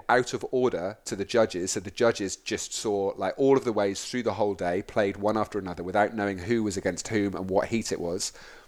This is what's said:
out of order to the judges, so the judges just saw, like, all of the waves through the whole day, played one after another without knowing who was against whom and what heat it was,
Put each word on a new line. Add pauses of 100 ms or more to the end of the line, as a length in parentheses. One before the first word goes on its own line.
out
of
order
to
the
judges,
so
the
judges
just
saw,
like,
all
of
the
waves
through
the
whole
day,
played
one
after
another
without
knowing
who
was
against
whom
and
what
heat
it
was, (360)